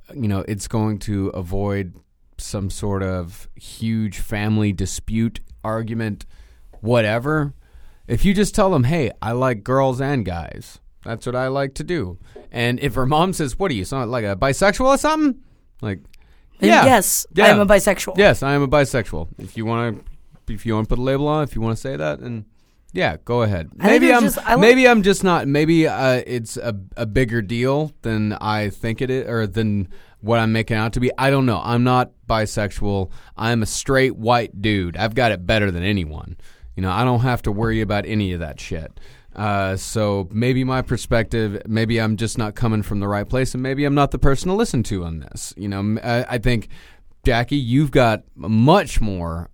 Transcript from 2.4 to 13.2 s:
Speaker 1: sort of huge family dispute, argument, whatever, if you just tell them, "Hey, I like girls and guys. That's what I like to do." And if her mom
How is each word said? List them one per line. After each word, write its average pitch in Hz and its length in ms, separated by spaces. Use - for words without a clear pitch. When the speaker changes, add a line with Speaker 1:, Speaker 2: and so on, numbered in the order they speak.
Speaker 1:
sort 98 340
of 92 520
huge 110 640
family 107 520
dispute, 113 680
argument, 110 640
whatever, 120 720
if 120 160
you 190 120
just 202 180
tell 196 160
them, 147 140
"Hey, 139 280
I 110 100
like 123 320
girls 131 360
and 135 260
guys. - 540
That's 113 220
what 123 100
I 127 120
like 139 280
to - 80
do." 117 360
And 120 300
if 135 140
her 127 100
mom 160 280